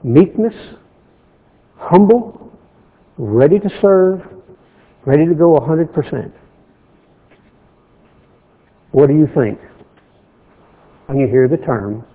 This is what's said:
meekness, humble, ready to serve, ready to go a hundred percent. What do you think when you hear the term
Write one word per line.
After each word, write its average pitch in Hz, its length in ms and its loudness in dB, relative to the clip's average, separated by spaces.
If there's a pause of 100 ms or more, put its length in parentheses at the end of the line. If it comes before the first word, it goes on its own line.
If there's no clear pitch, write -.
meekness, 175 500 0 (1200)
humble, - 800 0 (640)
ready 131 400 2
to 202 100 -6 (140)
serve, 190 380 2 (840)
ready 147 220 2
to 170 80 0
go 160 220 2
a 131 100 -2
hundred 160 260 -4
percent. - 400 -8 (2500)
What 139 160 4
do 139 60 0
you 151 200 2
think 113 240 -4 (1500)
when 135 120 -4
you 135 80 0
hear 127 220 2
the 156 80 -2
term 110 480 -8 (100)